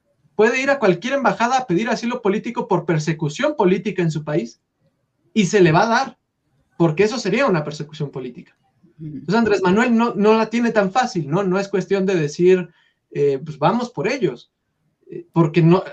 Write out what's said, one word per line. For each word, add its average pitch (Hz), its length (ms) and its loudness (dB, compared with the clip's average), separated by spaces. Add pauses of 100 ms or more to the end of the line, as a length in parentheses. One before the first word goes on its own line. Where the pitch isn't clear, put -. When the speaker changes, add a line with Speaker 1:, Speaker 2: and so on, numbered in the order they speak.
(360)
Speaker 1:
puede 247 260 2
ir 277 100 0
a 277 80 0
cualquier 214 340 0
embajada 247 440 0
a 254 100 -2
pedir 202 220 -2
asilo 233 320 -4
político 214 460 -2
por 175 180 0
persecución 165 680 -2
política 190 460 0
en 160 100 0
su 151 120 -6
país 175 380 -4 (720)
y 214 120 2
se 202 160 4
le 165 100 6
va 175 120 4
a 226 60 -2
dar, - 280 -2 (600)
porque 170 260 2
eso 214 160 0
sería 220 260 -2
una 175 180 0
persecución 143 460 -10
política. - 460 -14 (420)
Speaker 2:
Ujú. 160 80 -16
Speaker 1:
Entonces 151 300 -6
Andrés 214 260 2
Manuel 220 340 2
no, 233 200 0
no 208 180 4
la 220 160 2
tiene 233 220 -2
tan 202 200 0
fácil, 190 380 -2
¿no? 185 140 0
No 185 160 0
es 190 80 -4
cuestión 190 400 -2
de 196 80 0
decir, 175 540 2 (420)
eh, 143 340 0
pues 151 140 -14
vamos 220 320 0
por 156 160 -6
ellos, 208 440 -4 (560)
eh, - 260 -16
porque 160 280 2
no, 170 320 6